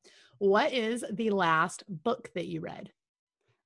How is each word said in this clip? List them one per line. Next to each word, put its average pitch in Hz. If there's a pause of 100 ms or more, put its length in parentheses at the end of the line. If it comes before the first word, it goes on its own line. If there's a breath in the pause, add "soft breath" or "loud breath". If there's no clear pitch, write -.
(380 soft breath)
What 208
is 233
the 220
last 170
book -
that 175
you 170
read? - (720)